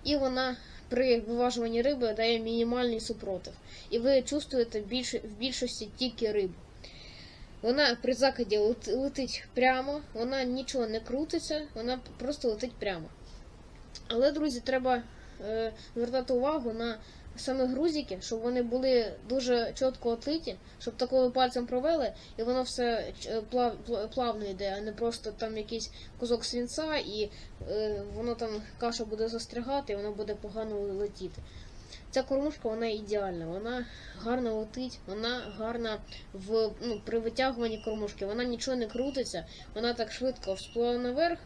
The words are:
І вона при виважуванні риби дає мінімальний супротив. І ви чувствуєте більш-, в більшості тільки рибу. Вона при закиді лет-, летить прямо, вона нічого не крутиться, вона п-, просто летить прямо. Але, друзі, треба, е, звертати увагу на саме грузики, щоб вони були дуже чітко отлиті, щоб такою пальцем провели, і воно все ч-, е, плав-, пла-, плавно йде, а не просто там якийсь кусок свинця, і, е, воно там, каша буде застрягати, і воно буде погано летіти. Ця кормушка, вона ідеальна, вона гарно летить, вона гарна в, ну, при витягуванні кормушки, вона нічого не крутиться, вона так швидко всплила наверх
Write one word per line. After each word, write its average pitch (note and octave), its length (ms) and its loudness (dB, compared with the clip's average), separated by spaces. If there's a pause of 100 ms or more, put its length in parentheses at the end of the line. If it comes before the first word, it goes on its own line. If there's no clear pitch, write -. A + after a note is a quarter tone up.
І C#4 120 2
вона B3+ 400 2 (340)
при B3 300 6
виважуванні A#3 640 2
риби B3 320 4
дає A3+ 260 4
мінімальний A#3 600 2
супротив. G#3 540 -4 (360)
І A3+ 100 2
ви C4 220 8
чувствуєте B3+ 580 0
більш-, A#3+ 440 -2
в G#3 160 -10
більшості A#3+ 580 -2
тільки A#3 340 0
рибу. G3 220 2 (1080)
Вона B3 400 6
при B3+ 120 4
закиді A#3 440 4
лет-, G#3+ 380 4
летить C4+ 480 -2 (100)
прямо, C4 480 4 (120)
вона B3+ 300 0
нічого B3+ 440 0
не A3 120 0
крутиться, D4+ 600 -2 (120)
вона A#3+ 240 -2
п-, - 200 -12
просто C4 300 -2
летить A#3 320 0
прямо. F3+ 260 -2 (1000)
Але, B3+ 240 6
друзі, D4 280 0
треба, B3+ 440 2 (420)
е, A3 280 0 (220)
звертати B3 380 2
увагу B3+ 400 2
на A3+ 240 -2 (380)
саме C4 300 2
грузики, C4+ 560 2
щоб A3+ 180 -2
вони B3 220 2
були A#3+ 520 4 (160)
дуже A#3+ 440 4
чітко C4 360 2
отлиті, A#3 460 -2 (240)
щоб A3+ 140 -6
такою B3+ 380 4
пальцем B3+ 340 4
провели, B3+ 480 2 (240)
і A3 60 -2
воно B3+ 200 2
все A#3+ 560 0
ч-, - 100 -8
е, A3 120 0
плав-, A#3 340 2 (120)
пла-, A3 200 0
плавно A3+ 380 0
йде, G3 320 -2
а G#3 40 -4
не G#3+ 100 -4
просто A#3 400 -2
там A3 260 -4
якийсь A3 340 -4 (280)
кусок A#3 260 0
свинця, D4+ 520 -2
і, G#3 320 -2 (400)
е, G#3 320 0 (140)
воно A#3 200 -2
там, A#3 140 -4 (300)
каша A#3 260 0
буде G#3+ 220 0
застрягати, A#3 680 -2
і - 20 0
воно G#3 160 -2
буде G3+ 240 -4
погано G#3+ 440 -4
летіти. G3 640 -4 (680)
Ця C4 120 2
кормушка, C#4 460 0
вона A3+ 180 0
ідеальна, G3+ 580 0
вона A3+ 400 -4 (320)
гарно A3+ 420 0
летить, B3 480 -6
вона A#3 340 -2 (160)
гарна A3+ 400 -2 (360)
в, G#3 380 2 (100)
ну, A3 240 -2
при A3+ 140 0
витягуванні A3+ 640 0
кормушки, G#3 400 -2
вона G#3+ 180 0
нічого B3 340 0
не A#3 100 0
крутиться, B3 580 -2 (300)
вона A#3 180 2
так A3+ 180 0
швидко B3 420 -2
всплила A#3 440 0
наверх C#4+ 480 2